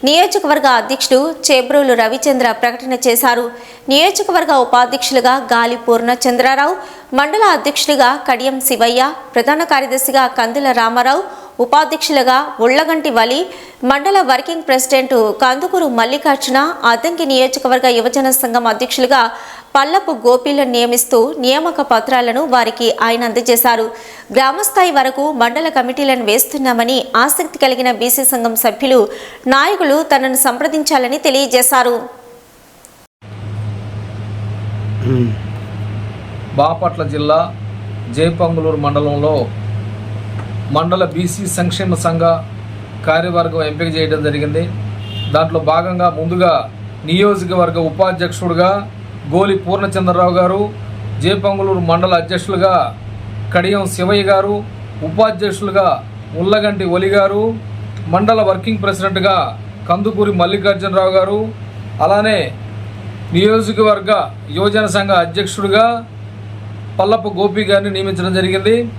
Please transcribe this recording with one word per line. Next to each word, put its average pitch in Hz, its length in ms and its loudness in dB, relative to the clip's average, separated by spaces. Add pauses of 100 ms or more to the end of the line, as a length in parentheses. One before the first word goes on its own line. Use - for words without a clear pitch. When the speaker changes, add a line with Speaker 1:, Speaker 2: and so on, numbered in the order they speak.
Speaker 1:
నియోజకవర్గ 311 600 2 (140)
అధ్యక్షుడు 262 380 2 (280)
చేబ్రోలు 262 560 4
రవిచంద్ర 254 440 0 (140)
ప్రకటన 247 360 -2 (100)
చేశారు. 240 380 2 (460)
నియోజకవర్గ 339 640 2 (140)
ఉపాధ్యక్షులుగా 254 680 2 (180)
గాలి 233 320 2
పూర్ణచంద్రారావు, 247 920 2 (440)
మండల 311 240 2 (140)
అధ్యక్షులుగా 285 520 2 (180)
కడియం 262 300 0 (100)
శివయ్య, 247 460 2 (220)
ప్రధాన 285 360 2
కార్యదర్శిగా 269 540 2 (140)
కందుల 240 280 0 (140)
రామారావు, 247 420 2 (400)
ఉపాధ్యక్షులుగా 285 720 2 (300)
ఉళ్ళగంటి 311 520 2
వలి, 240 220 2 (500)
మండల 294 280 2 (120)
వర్కింగ్ 302 380 -2
ప్రెసిడెంట్ 262 480 2 (260)
కందుకూరు 311 460 0 (100)
మల్లికార్జున, 269 600 0 (320)
అద్దంకి 320 400 -2
నియోజకవర్గ 262 560 2 (100)
యువజన 254 320 0 (100)
సంఘం 240 320 0
అధ్యక్షులుగా 254 480 0 (560)
పల్లపు 320 380 2 (100)
గోపీలను 254 520 2
నియమిస్తూ 240 440 2 (240)
నియామక 294 380 0 (100)
పత్రాలను 240 500 2 (140)
వారికి 233 320 0 (200)
ఆయన 233 220 0
అందజేశారు. 233 560 2 (500)
గ్రామస్థాయి 339 640 2
వరకు 262 280 0 (160)
మండల 254 260 0 (100)
కమిటీలను 254 540 0
వేస్తున్నామని 254 680 0 (260)
ఆసక్తి 302 400 -2
కలిగిన 254 280 2 (100)
బీసీ 247 300 0
సంఘం 233 240 -2 (100)
సభ్యులు, 247 340 4 (560)
నాయకులు 302 420 2 (140)
తనను 262 360 2
సంప్రదించాలని 262 800 0
తెలియజేశారు. 254 680 2 (4000)
Speaker 2:
బాపట్ల 160 440 0 (120)
జిల్లా 151 260 2 (760)
జయపంగులూరు 165 680 0
మండలంలో 147 500 0 (1400)
మండల 175 280 2 (100)
బీసీ 180 300 -4 (140)
సంక్షేమ 180 360 0 (100)
సంఘ 165 200 0 (840)
కార్యవర్గం 165 640 0
ఎంపిక 160 260 -4
చేయడం 156 320 0
జరిగింది. 147 340 -2 (720)
దాంట్లో 160 260 2 (120)
భాగంగా 175 360 0 (100)
ముందుగా 175 340 2 (560)
నియోజకవర్గ 180 680 2 (120)
ఉపాధ్యక్షుడుగా 175 800 0 (600)
గోలి 196 320 2
పూర్ణచంద్రరావు 180 760 0
గారు, 185 240 2 (600)
జయపంగులూరు 190 680 0
మండల 185 320 2
అధ్యక్షులుగా 185 540 0 (760)
కడియం 190 300 2 (120)
శివయ్య 196 340 0
గారు, 202 260 2 (520)
ఉపాధ్యక్షులుగా 196 800 0 (540)
ఉల్లగంటి 202 440 2 (100)
ఒలి 196 200 2
గారు, 202 280 2 (680)
మండల 214 360 4
వర్కింగ్ 196 340 -2
ప్రెసిడెంట్గా 190 520 0 (540)
కందుకూరి 202 520 0
మల్లికార్జునరావు 190 760 0
గారు, 196 220 2 (640)
అలానే 208 340 2 (960)
నియోజకవర్గ 208 760 2 (460)
యువజన 208 280 2 (100)
సంఘ 196 160 0 (140)
అధ్యక్షుడిగా 196 600 0 (1120)
పల్లపు 208 380 2
గోపి 202 320 0
గారిని 196 280 2
నియమించడం 190 420 -4
జరిగింది. 196 380 2 (220)